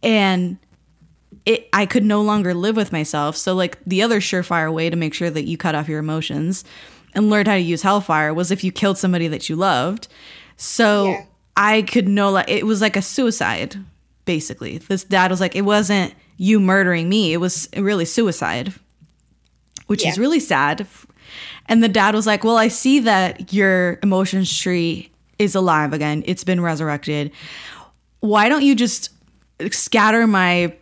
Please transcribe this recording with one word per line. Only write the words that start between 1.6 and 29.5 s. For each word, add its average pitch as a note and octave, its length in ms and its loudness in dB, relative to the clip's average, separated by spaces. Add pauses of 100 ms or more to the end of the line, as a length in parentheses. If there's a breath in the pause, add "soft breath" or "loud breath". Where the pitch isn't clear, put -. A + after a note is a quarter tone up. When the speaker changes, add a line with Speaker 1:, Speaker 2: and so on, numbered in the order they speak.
Speaker 1:
I G3+ 120 2
could G3+ 200 0
no G#3 160 2
longer G#3 320 0
live F#3+ 220 -2
with G#3 160 -2
myself." D3+ 460 -4
So, - 160 -2
like, F3+ 320 -2
the F#3 160 0
other A3+ 180 2
surefire F3 540 -2
way D#3+ 160 -2
to E3+ 60 -4
make D#3+ 180 -2
sure F3 160 -4
that D3+ 160 -6
you E3 120 -6
cut D#3 180 -2
off D3+ 140 -4
your D3+ 100 -4
emotions D#3 640 -4 (500 loud breath)
and G#3 160 2
learn G#3 160 4
how G#3 80 2
to G3 60 2
use E3+ 240 -2
hellfire E3 500 2
was E3+ 180 -2
if G3+ 120 -4
you F#3 80 -2
killed G3 260 0
somebody F3 300 0
that D#3 220 -6
you D#3+ 60 -4
loved. F3 520 -2 (500 loud breath)
So G#3 540 2
Speaker 2:
Yeah. G3 120 -6 (320)
Speaker 1:
I G#3+ 280 4
could A3+ 240 0
no G3+ 240 2
lo-, F#3+ 160 2
it - 180 -2
was G#3+ 160 0
like G#3+ 140 0
a G3 60 0
suicide, G3+ 760 -2 (480)
basically. D#3 520 -6
This F#3+ 260 -6
dad F#3 280 2
was F#3 100 -2
like, F#3 140 -2
"It F#3+ 80 -2
wasn't G3+ 500 2 (240 soft breath)
you G#3 220 4
murdering F#3 500 2
me. G3 240 2
It E3+ 40 0
was F3 380 -2
really G3 300 0
suicide," E3 680 -2 (1120)
which G#3 180 -2
is F3+ 120 0
Speaker 2:
Yeah. G3+ 40 0
Speaker 1:
really D4 180 2
sad. D3 460 0 (840 loud breath)
And A3+ 160 4
the G3+ 60 4
dad G3+ 260 2
was G#3+ 120 0
like, G#3 160 0
"Well, A3+ 140 4
I A3 100 4
see C4 320 2
that F#3+ 540 0
your F#3 500 2
emotions F#3+ 520 0
tree F3 540 -4 (300)
is G#3 160 0
alive D#3 380 2
again. D3+ 340 -2
It's F3+ 160 -4
been F3+ 180 0
resurrected. D3+ 680 -4 (880 loud breath)
Why G#3+ 300 2
don't C#4+ 140 2
you C#4 120 6
just - 340 -2 (600)